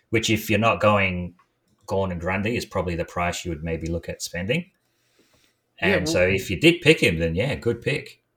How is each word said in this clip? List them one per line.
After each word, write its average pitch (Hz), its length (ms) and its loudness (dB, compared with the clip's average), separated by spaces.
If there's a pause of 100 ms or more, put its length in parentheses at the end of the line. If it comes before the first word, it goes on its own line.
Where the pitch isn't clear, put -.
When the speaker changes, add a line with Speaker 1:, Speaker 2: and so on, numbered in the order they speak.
Speaker 1:
which 113 220 0
if 107 180 0
you're 104 100 4
not 107 220 2
going 92 540 2 (520)
Gawn 95 260 -2
and 87 60 -6
Grundy 98 380 -2
is 95 80 -4
probably 87 300 -4
the 85 100 -2
price 87 400 -4
you 90 60 -6
would 78 120 -6
maybe 82 260 -4
look 85 200 -4
at - 140 -8
spending. 107 480 -4 (1120)
Speaker 2:
Yeah, 92 60 2
Speaker 1:
And 92 180 0
Speaker 2:
well, - 80 -2
Speaker 1:
so 92 120 4
if 95 220 -2
you 92 100 -4
did 170 220 6
pick - 220 4
him, 90 160 2
then 82 160 0
yeah, 113 220 -2
good 117 260 -2
pick. - 400 -6 (140)